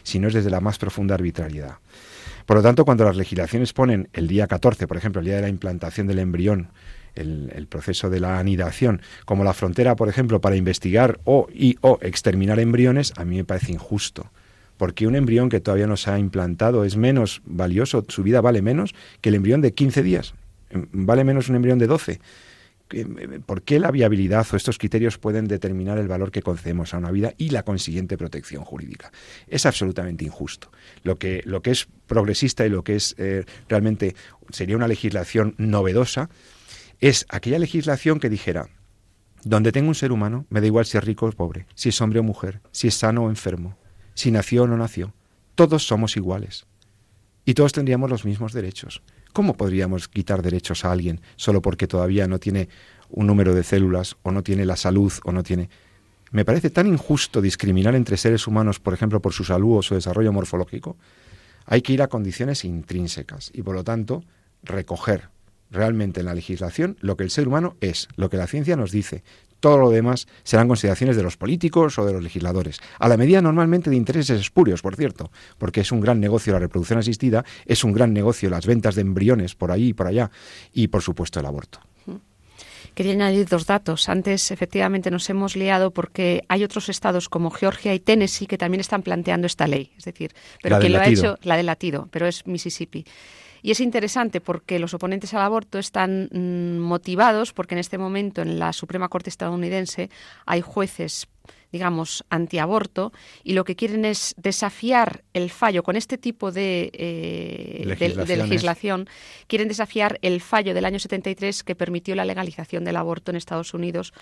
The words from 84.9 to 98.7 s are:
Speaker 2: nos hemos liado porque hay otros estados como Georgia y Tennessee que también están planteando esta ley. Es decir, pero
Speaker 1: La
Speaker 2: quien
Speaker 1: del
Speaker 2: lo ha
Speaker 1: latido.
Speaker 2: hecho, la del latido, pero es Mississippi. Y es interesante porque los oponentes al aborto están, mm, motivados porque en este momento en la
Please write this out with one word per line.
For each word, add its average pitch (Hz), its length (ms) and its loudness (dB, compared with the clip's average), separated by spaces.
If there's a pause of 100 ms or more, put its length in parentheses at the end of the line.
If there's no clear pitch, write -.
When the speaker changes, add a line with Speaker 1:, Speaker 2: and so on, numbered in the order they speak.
Speaker 2:
nos 175 200 -4
hemos 196 260 -2
liado 190 360 2
porque 175 560 -2
hay 196 160 2
otros 202 260 -6
estados 180 400 -2
como 170 200 -2
Georgia 196 440 -2
y 190 60 -2
Tennessee 208 460 2
que 190 120 -6
también 180 220 -2
están 190 220 -4
planteando 175 440 -2
esta 165 200 -2
ley. 143 300 -2
Es - 80 -20
decir, 165 280 -12 (300)
pero - 140 2
Speaker 1:
La - 40 6
Speaker 2:
quien 180 120 6
Speaker 1:
del 190 60 6
Speaker 2:
lo - 0 -
ha 196 100 4
Speaker 1:
latido. 202 260 4
Speaker 2:
hecho, - 80 -14
la 170 140 2
del 175 100 0
latido, 160 440 -4
pero 170 160 -2
es 175 200 -4
Mississippi. 170 600 -8 (580)
Y 208 60 0
es 214 100 2
interesante 226 600 -2
porque 175 400 -4
los 170 120 -6
oponentes 190 420 -6
al 202 80 0
aborto 208 360 -2
están, 190 540 -2
mm, 175 480 -4
motivados 185 720 0
porque 180 240 -8
en - 20 -4
este 175 180 -8
momento 190 460 -6
en 165 160 -4
la 165 140 -2